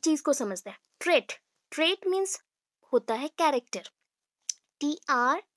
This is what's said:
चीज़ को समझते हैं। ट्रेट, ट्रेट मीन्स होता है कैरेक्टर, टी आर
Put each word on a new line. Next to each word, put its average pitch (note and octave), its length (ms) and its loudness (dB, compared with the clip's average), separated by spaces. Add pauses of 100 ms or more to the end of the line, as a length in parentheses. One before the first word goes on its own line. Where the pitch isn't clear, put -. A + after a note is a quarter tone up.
चीज़ D#4 180 2
को F#3+ 100 2
समझते G3 380 -4
हैं। - 80 -18 (220)
ट्रेट, D#4 320 2 (380)
ट्रेट E4+ 360 0
मीन्स F#4+ 360 -2 (500)
होता A#3+ 220 0
है C4+ 140 -6
कैरेक्टर, - 640 -2 (920)
टी D4 180 -2 (120)
आर C4 320 2 (140)